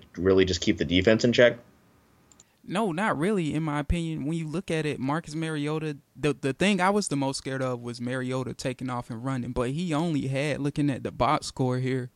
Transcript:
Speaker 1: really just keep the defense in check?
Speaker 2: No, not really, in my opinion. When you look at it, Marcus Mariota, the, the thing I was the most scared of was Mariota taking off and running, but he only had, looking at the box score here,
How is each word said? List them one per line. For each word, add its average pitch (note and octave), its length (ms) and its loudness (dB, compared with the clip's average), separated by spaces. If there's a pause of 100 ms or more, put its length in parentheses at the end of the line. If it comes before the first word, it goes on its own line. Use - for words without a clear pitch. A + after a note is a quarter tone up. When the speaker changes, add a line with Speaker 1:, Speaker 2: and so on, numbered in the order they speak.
(160)
Speaker 1:
really F#2+ 280 6
just F2+ 160 -2
keep G#2 180 2
the E2 60 0
defense A2 400 4
in A#2+ 80 4
check? A#2+ 260 6 (1040)
Speaker 2:
No, F#3+ 300 -2
not F#3+ 260 -2
really, E3+ 360 0
in D#3+ 80 0
my D3 180 -2
opinion. D#3+ 460 -2
When E3 100 -2
you E3 100 -4
look D#3 240 -6
at D#3+ 160 -2
it, C#3 140 -4
Marcus D3 340 -2
Mariota, D#3 600 -4 (180)
the, C#3 240 -2
the C3+ 140 -2
thing F#3 280 2
I F#3 100 4
was G3+ 180 0
the - 80 -2
most C3+ 220 -2
scared C3+ 240 -6
of B2+ 180 -2
was A#2+ 200 -8
Mariota B2+ 540 -4
taking B2+ 360 -6
off B2 200 -6
and A#2+ 140 -8
running, B2+ 280 -2
but B2 180 0
he D#3+ 240 -2
only D3 340 0
had, C3+ 320 0
looking C#3+ 300 2
at A#2 120 -4
the G2+ 80 -4
box - 360 2
score B2+ 320 0
here, B2+ 380 -2